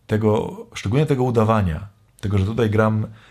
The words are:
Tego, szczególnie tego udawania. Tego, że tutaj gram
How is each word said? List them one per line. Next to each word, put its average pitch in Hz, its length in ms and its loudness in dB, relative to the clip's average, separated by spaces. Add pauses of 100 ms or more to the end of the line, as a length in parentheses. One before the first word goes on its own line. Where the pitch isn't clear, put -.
Tego, 110 500 0 (160)
szczególnie 127 320 0
tego 131 180 0
udawania. 110 760 0 (240)
Tego, 101 160 0
że 95 80 2
tutaj 113 240 0
gram 107 380 0 (240)